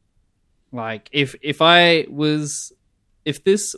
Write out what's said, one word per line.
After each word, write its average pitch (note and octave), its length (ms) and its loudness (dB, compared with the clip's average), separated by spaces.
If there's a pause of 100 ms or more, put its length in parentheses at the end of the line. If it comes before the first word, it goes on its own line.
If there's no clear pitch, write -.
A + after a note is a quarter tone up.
(720)
Like, A2 420 -10
if, C#3 300 -2
if D3 180 -6
I E3+ 480 4
was, D3+ 640 -4 (520)
if D3 180 -6
this G3+ 360 0